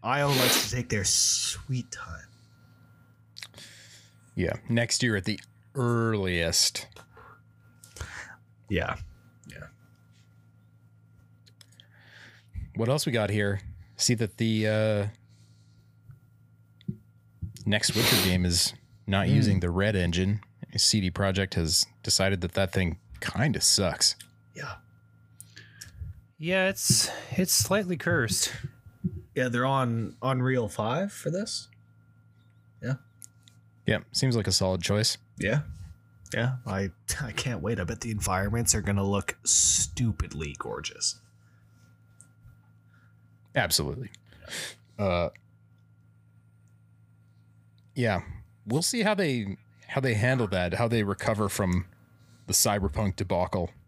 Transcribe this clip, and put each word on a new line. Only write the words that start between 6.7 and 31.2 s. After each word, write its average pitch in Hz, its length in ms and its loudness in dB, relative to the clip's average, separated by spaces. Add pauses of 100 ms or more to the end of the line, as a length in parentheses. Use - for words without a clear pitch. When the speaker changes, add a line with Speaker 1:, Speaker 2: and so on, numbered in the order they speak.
Speaker 1:
Yeah. - 280 -2 (500)
Yeah. - 200 -18 (3000)
Speaker 2:
What 113 140 0
else 147 160 2
we - 60 0
got 110 180 2
here? 101 320 2 (360)
See - 180 4
that 110 220 -2
the, 110 300 2
uh, 107 380 2 (2500)
next 104 300 0
Witcher 107 280 4
game 90 220 4
is 87 280 2 (340)
not 98 200 2
Speaker 1:
Mm. 131 80 6
Speaker 2:
using 101 240 6
the 87 100 0
Red 98 260 2
Engine. 92 460 2 (340)
C - 260 2
D 92 100 0
Projekt 95 420 0
has 80 320 2 (160)
decided 98 400 2
that 92 120 -4
that 95 200 0
thing 90 240 0 (240)
kinda - 400 0
sucks. - 540 2 (400)
Speaker 1:
Yeah. - 220 -10 (1600)
Speaker 3:
Yeah, 185 280 2
it's, - 420 2 (220)
it's - 220 2
slightly 185 420 2
cursed. 135 560 0 (840)
Speaker 1:
Yeah, 127 140 0
they're 123 180 2
on 120 540 0
Unreal 127 460 2
five 139 460 -2
for - 160 -8